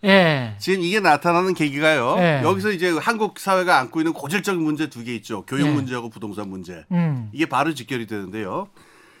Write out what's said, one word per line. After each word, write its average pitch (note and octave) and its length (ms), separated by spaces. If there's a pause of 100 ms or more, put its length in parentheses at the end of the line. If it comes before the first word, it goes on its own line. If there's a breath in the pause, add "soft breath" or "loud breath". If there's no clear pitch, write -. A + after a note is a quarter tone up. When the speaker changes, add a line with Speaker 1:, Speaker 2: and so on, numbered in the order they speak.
Speaker 1:
예. D#3 540
Speaker 2:
지금 F3+ 240
이게 F3+ 160
나타나는 F3 560
계기가요. D3 640
Speaker 1:
예. E3 240
Speaker 2:
여기서 F#3+ 300
이제 F3+ 180
한국 G#3 480
사회가 F3+ 400
안고 C3 220
있는 D#3+ 120
고질적인 F3+ 480
문제 D3+ 300
두 A#2 140
개 B2 100
있죠. G#2 320
교육 C#3+ 220
Speaker 1:
예. - 20
Speaker 2:
문제하고 B2+ 400
부동산 G2+ 400
문제. F2 400
Speaker 1:
음. D3 420
Speaker 2:
이게 D3 140
바로 D3 260
직결이 B2 340
되는데요. G#2 600 (520 soft breath)